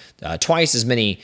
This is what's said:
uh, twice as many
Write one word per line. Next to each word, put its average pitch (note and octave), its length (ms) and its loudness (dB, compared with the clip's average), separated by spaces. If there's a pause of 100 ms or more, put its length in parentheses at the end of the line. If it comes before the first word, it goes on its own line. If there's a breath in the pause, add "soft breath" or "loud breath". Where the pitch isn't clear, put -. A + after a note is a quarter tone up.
(220 loud breath)
uh, E2 160 -6
twice E3 380 0
as A2+ 80 0
many A2+ 400 0